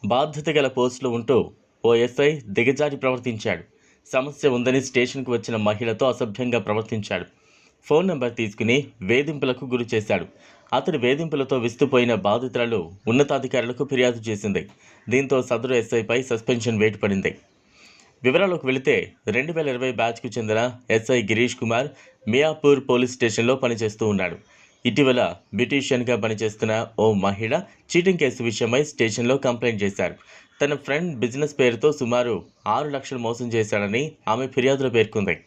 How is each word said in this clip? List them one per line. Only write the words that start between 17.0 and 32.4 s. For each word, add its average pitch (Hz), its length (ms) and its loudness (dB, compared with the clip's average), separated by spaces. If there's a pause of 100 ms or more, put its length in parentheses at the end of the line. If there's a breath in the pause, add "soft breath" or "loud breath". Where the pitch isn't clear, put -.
వివరాలకు 165 440 2
వెళితే, 131 440 0 (160)
రెండు 131 260 -2
వేల 156 160 -2
ఇరవై 127 220 -2
బ్యాచ్కు 117 360 -4
చెందిన 113 440 -2 (200)
ఎస్ఐ 113 300 2
గిరీష్ 113 360 0
కుమార్ 117 300 -2 (400 loud breath)
మియాపూర్ 143 520 4 (100)
పోలీస్ 123 240 2
స్టేషన్లో 117 420 2
పనిచేస్తూ 113 520 -2
ఉన్నాడు. 92 300 0 (480 soft breath)
ఇటీవల 120 500 4 (180)
బ్యూటీషియన్గా 123 640 0
పనిచేస్తున్న 110 720 -2 (120)
ఓ 110 140 4
మహిళ 104 480 -2 (340 loud breath)
చీటింగ్ 175 240 2
కేసు 127 240 0
విషయమై 117 400 0
స్టేషన్లో 120 540 0
కంప్లైంట్ 120 460 -2
చేశారు. 95 320 -2 (460 loud breath)
తన 147 140 0
ఫ్రెండ్ 143 420 -4
బిజినెస్ 131 420 -4
పేరుతో 123 320 4
సుమారు 120 540 -2 (220)